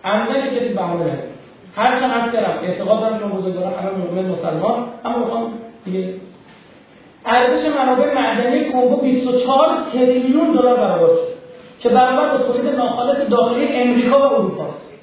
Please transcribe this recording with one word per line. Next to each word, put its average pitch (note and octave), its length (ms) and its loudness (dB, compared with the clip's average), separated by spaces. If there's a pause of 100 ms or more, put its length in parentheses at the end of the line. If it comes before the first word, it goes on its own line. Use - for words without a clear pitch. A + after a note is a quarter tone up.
عمدن A#3 420 -2
یه A#3+ 140 -4
کسی - 140 -4
بهانه E3+ 300 -4
نداره. C#3 200 -4 (520)
هر B3 240 0
چند B3+ 120 0
عرض A#3 220 -2
کردم، G3+ 300 -2
اعتقاد F#3 360 0
دارم A3 200 -2
چون G3+ 100 -6
بزرگواران F#3 440 -4
همه F#3 180 -6
مؤمن F#3 340 -4
مسلمان، F#3 600 -4 (180)
اما B3 120 -4
می‌خوام A3+ 360 -6 (320)
دیگه. F#3 280 -6 (1120)
ارزش B3+ 440 2
منابع C4 440 2
معدنی B3 580 0
کنگو B3 240 2
بیست B3+ 320 0
و B3 120 2
چهار C4+ 300 4 (240)
تریلیون B3+ 580 2
دلار B3 260 4
برآورد F3 340 2
شد - 280 0 (400)
که A#3+ 100 0
برابر B3+ 480 4
با - 60 0
تولید - 320 0
ناخالص - 540 0
داخلی A#3+ 380 2
امریکا B3 520 2
و C#4 140 4
اروپا F#3+ 300 -2
است. - 260 -12 (140)